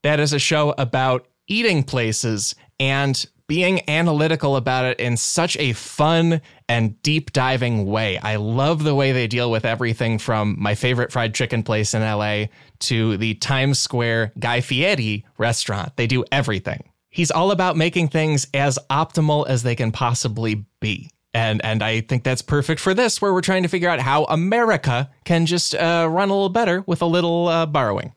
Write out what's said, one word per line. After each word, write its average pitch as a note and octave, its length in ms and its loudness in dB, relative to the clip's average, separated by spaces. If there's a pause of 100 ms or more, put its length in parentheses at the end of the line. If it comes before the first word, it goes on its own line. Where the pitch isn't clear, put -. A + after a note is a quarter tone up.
That D3 160 2
is D3 120 2
a C#3+ 60 0
show D3 400 2
about C3 480 0 (220)
eating G3+ 340 2
places A2 720 -2 (240)
and C3+ 480 0 (220)
being F3+ 320 2 (100)
analytical D#3 640 2
about B2+ 300 0
it B2+ 160 -2
in A#2+ 160 0
such - 400 -2
a C3+ 160 0
fun E3 680 2 (280)
and A2+ 340 0
deep D3+ 300 -2
diving B2 540 0
way. G#2 320 -2
I G#2+ 180 -4
love C3+ 480 0
the D3 100 2
way C3+ 160 2
they B2+ 160 0
deal A#2+ 240 -2
with A2 140 0
everything A2+ 560 0
from G#2+ 360 0
my G#2 200 -2
favorite B2 340 0
fried A2+ 240 -2
chicken A2+ 300 -2
place G#2+ 300 -2
in A2 80 0
L G#2+ 200 -2
A G#2 260 -2 (320)
to A2 360 0
the A2 180 -2
Times C3+ 460 0
Square A2+ 580 -2
Guy A#2+ 220 0
Fieri B2 640 -2 (120)
restaurant. A2 600 -2
They A#2+ 100 0
do B2 240 0
everything. C3 540 -2 (240)
He's E3+ 220 -2
all F#3 200 0
about F3+ 280 0
making E3 300 2
things D#3 440 0
as C#3 260 0 (120)
optimal D3+ 580 0
as B2+ 140 0
they A#2+ 120 0
can A2+ 160 -2
possibly A2+ 760 -2 (140)
be. - 300 -6 (220)
And, A2 320 0
and A2 180 -2
I A2 200 -2
think B2 220 -4
that's C3 180 0
perfect D3 360 0
for F#3+ 140 0
this, A3+ 300 0
where G3+ 100 2
we're F3+ 80 2
trying F#3+ 220 2
to F3 80 0
figure F3 180 0
out D#3+ 120 0
how C#3 240 2
America E3 840 2 (160)
can E3 220 2
just, E3+ 280 0
uh, E3 360 2
run F#3+ 180 2
a G3 60 2
little G3 160 2
better G3 360 0
with E3+ 140 0
a F3 60 2
little, E3+ 420 2
uh, E3 160 2
borrowing. C3 520 0